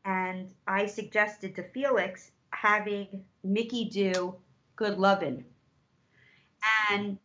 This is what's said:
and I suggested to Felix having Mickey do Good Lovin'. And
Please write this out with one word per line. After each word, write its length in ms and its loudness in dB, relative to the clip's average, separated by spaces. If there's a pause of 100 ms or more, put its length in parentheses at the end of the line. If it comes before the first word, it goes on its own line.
and 440 -2 (180)
I 180 2
suggested 720 -2
to 80 -8
Felix 680 0 (200)
having 720 0 (200)
Mickey 420 0
do 500 0 (400)
Good 240 -2
Lovin'. 440 4 (1500)
And 340 -2